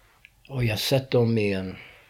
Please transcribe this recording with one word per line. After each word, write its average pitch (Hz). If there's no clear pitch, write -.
Och 127
jag 104
sett 131
dem 117
i 101
en... 92